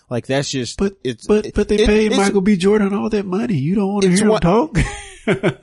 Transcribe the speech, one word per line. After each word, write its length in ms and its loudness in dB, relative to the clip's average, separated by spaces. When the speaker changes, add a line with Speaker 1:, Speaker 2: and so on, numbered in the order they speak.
Speaker 1:
Like, 180 -6
that's 240 -2
just, 260 -6
Speaker 2:
But, 280 -2
Speaker 1:
it's, 200 -8
Speaker 2:
but, 300 0
but 140 0
they 80 0
Speaker 1:
it, 80 2
Speaker 2:
paid 260 2
Speaker 1:
it's 60 0
Speaker 2:
Michael 240 2
B. 160 4
Jordan 360 2
all 160 -4
that 160 -4
money. 300 -4
You 200 -2
don't 180 0
wanna 140 2
Speaker 1:
it's 120 4
Speaker 2:
hear 60 2
him 60 4
Speaker 1:
one 100 2
Speaker 2:
talk? 420 2
<laughs> 40 -2